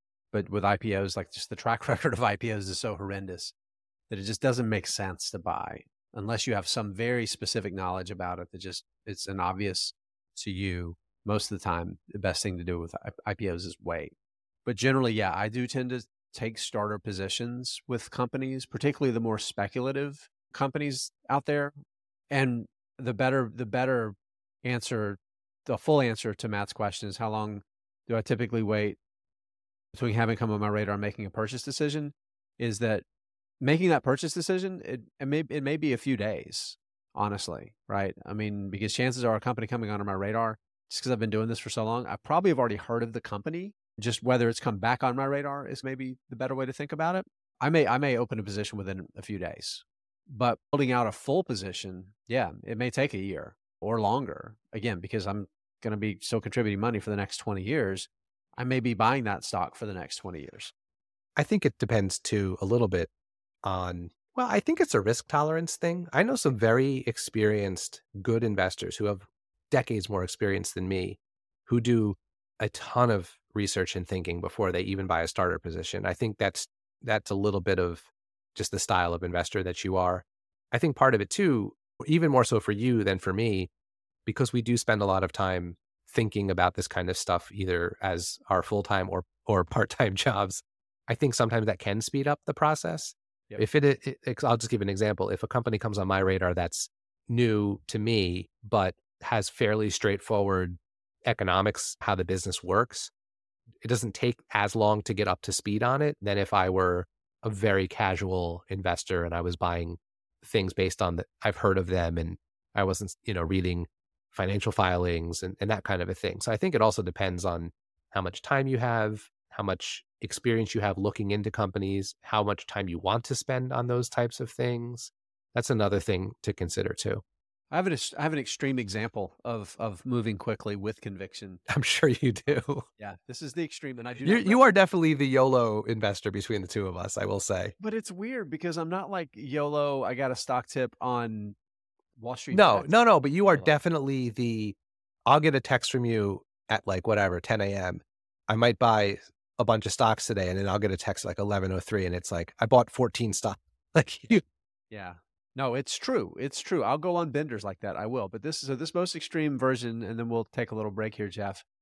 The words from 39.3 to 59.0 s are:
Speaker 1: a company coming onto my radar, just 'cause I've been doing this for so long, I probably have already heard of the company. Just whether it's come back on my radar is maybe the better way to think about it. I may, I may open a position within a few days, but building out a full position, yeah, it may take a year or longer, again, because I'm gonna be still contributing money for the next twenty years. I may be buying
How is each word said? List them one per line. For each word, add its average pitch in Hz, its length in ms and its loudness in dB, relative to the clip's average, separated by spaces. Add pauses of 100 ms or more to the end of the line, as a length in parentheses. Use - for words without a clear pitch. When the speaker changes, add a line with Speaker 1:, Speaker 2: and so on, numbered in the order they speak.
Speaker 1:
a 101 40 -6
company 117 260 -2
coming 117 240 -4
onto 101 140 -4
my 101 80 -4
radar, 107 460 -2 (320)
just - 120 -6
'cause 127 100 -2
I've 113 80 0
been 110 100 0
doing 110 180 0
this 113 100 -4
for - 120 -12
so 113 140 -2
long, 117 220 -2
I - 100 -6
probably 180 340 2
have 139 80 4
already 117 180 2
heard 117 260 -4
of 117 100 -2
the 117 80 -6
company. 165 520 -8 (280)
Just 110 240 -2
whether 120 240 4
it's 117 100 0
come 107 200 -4
back 120 260 0
on 123 100 0
my 135 100 -2
radar 139 440 -4
is - 160 -10
maybe 131 320 -8 (120)
the 131 80 -12
better 131 180 -4
way 131 120 -2
to 131 60 -6
think 147 180 -8
about 160 240 -2
it. 190 120 -4 (340)
I 135 100 2
may, 156 160 6
I 120 120 4
may 139 180 2
open 117 240 -2
a - 20 -4
position 101 340 -6
within 95 300 -6 (100)
a - 60 -14
few 104 160 -6
days, - 460 -8 (440)
but 120 300 0 (140)
building 143 180 2
out 123 160 4
a 101 60 -2
full 165 320 0
position, 95 720 -8 (120)
yeah, 117 240 0 (140)
it 113 120 -6
may 123 140 -2
take 139 240 0
a 104 40 -4
year 87 380 -8 (240)
or 110 200 0
longer, 107 560 -2 (160)
again, 107 260 -4
because 98 300 -4
I'm 101 180 -4 (340)
gonna 107 160 -4
be 104 240 -2
still 113 200 -2
contributing 104 400 0
money 113 180 0
for 101 120 -4
the 104 60 -2
next 98 200 -4
twenty 101 260 -6
years. 98 460 -2 (480)
I 120 80 -6
may 127 160 0
be 117 140 0
buying 117 300 4